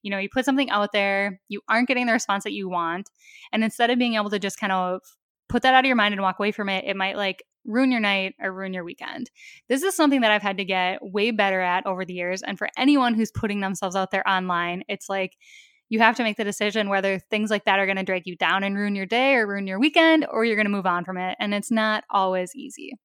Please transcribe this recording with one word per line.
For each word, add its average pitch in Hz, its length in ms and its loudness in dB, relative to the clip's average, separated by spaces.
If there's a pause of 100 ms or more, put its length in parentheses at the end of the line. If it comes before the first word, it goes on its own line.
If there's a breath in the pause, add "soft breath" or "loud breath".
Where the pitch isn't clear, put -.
You 208 80 -6
know, 196 80 -2
you 196 120 -4
put 262 140 -2
something 269 260 2
out 208 220 0
there, 196 560 0
you 202 200 -8
aren't 233 200 2
getting 247 180 0
the 233 60 2
response 202 320 0
that 208 80 -6
you 202 160 -6
want, 175 400 -4 (420 loud breath)
and 220 140 0
instead 233 260 0
of 254 80 2
being 240 160 2
able 208 160 0
to 208 80 0
just 190 220 -4
kind 196 120 0
of 185 280 0 (480)
put 240 140 0
that 262 120 6
out 262 100 8
of 269 40 2
your 262 80 4
mind 208 160 4
and 196 100 -4
walk 190 160 0
away 208 140 0
from 202 160 -4
it, 190 180 -2
it 190 100 -4
might, 190 200 -2
like, 196 260 -4 (220)
ruin 254 260 2
your 247 100 2
night 196 400 0
or 190 120 -4
ruin 190 220 -8
your 180 100 -6
weekend. - 460 -12 (380 loud breath)
This 269 140 0
is 359 140 -2
something 285 240 4
that 226 100 4
I've 208 120 2
had 196 160 -2
to 196 60 -4
get 185 360 0
way 208 300 -2
better 196 300 2
at 185 260 0
over 190 180 -4
the 180 100 -10
years, 180 280 -6
and 185 160 -8
for 208 180 -4
anyone 262 380 4
who's 220 180 0
putting 202 280 -4
themselves 190 360 -4
out 190 140 0
there 196 180 -2
online, 180 580 -2
it's 202 220 -8
like, 190 240 -4 (560 loud breath)
you 220 100 0
have 226 180 6
to 254 60 -2
make 214 160 0
the 220 60 -2
decision 202 440 -2
whether 196 300 0
things 208 320 -2
like 208 160 0
that 196 120 4
are 196 80 2
gonna 190 160 -2
drag 185 220 -2
you 180 100 -10
down 180 300 2
and 196 120 -2
ruin 202 180 -2
your 196 100 -4
day 254 300 2
or 226 120 2
ruin 202 200 -4
your 190 120 -4
weekend, 320 520 4
or 226 120 0
you're 226 140 2
gonna 208 140 2
move 196 160 -2
on 175 180 0
from 185 140 -8
it, 185 200 -6
and 208 140 -2
it's 208 180 -4
not 220 380 0
always 185 480 0
easy. - 380 -14 (100)